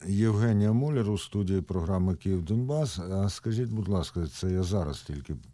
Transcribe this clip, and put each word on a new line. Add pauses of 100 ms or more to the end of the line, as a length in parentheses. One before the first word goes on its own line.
Євгенія
Муляр
у
студії
програми
"Київ
Донбас".
А
скажіть,
будь
ласка,
це
я
зараз
тільки (180)